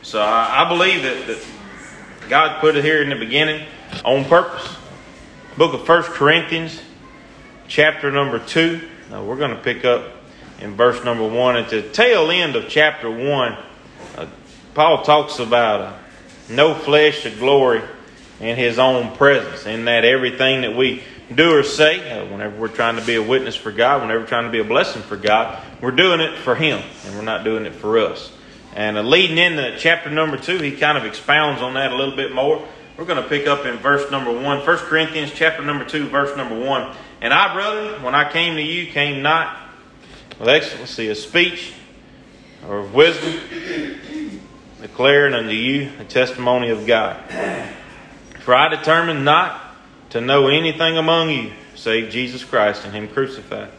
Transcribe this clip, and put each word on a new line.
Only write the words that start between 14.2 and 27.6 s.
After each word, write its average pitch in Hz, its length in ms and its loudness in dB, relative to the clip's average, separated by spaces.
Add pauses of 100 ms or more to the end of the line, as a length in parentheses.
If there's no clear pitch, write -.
Paul 151 280 4
talks 151 360 4
about, 113 420 2
uh, 98 120 -10 (560)
no 143 260 4
flesh 147 480 2
to 117 80 -6
glory 123 500 4 (580)
in 117 180 -4
his 120 200 0
own 127 380 2
presence, 139 500 2
in 113 200 -6
that 117 180 4
everything 131 580 2
that 113 140 -4
we 127 260 0 (320)
do 156 240 6
or 139 60 6
say, 156 480 2
uh, 104 140 -8
whenever 101 340 -10
we're 113 80 -4
trying 113 300 0
to 113 80 -6
be 117 100 0
a 113 80 0
witness 117 320 0
for 107 160 -8
God, 123 300 2
whenever 110 180 -2
we're 110 80 -10
trying 117 160 -2
to 113 80 -6
be 113 80 -2
a 107 60 0
blessing 113 360 0
for 104 140 -10
God, 104 480 0 (160)
we're 123 120 -2
doing 170 280 4
it 160 200 -4
for 127 140 -2
Him, 120 300 -2 (220)
and 98 100 -12
we're 104 80 -10
not 110 220 -4
doing 110 200 -2